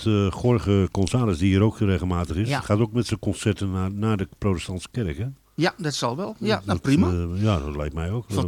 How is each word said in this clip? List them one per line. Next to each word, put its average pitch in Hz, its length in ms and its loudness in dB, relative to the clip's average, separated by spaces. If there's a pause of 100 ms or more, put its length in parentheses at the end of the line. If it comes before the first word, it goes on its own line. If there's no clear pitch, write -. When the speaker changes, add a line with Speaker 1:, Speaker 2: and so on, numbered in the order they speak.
Speaker 1:
eh, 101 240 4 (120)
Jorge 101 500 4
González, 98 460 2
die 95 100 2
hier 95 140 4
ook 110 160 2
regelmatig 87 580 0
is, 110 120 0
Speaker 2:
Ja. 139 120 -2
Speaker 1:
gaat 104 180 2
ook 110 140 0
met 117 140 0
zijn 104 140 -2
concerten 98 500 -2
naar, 95 220 -2
naar 107 240 0
de 95 120 -4 (100)
protestantse 92 520 -4
kerk, 85 280 -4
hè? 107 80 -4 (280)
Speaker 2:
Ja, 165 220 0
dat 151 180 -4
zal 123 220 -4
wel. 214 220 -8
Ja, 208 180 0
Speaker 1:
Dat, 95 80 -10
Speaker 2:
nou, 98 140 0
prima. 135 320 4
Speaker 1:
eh, 87 320 -2
ja, 107 160 4
dat 73 180 -4
lijkt 73 180 -4
mij 82 160 -4
ook. 117 180 -4
Waarom 98 80 -4 (120)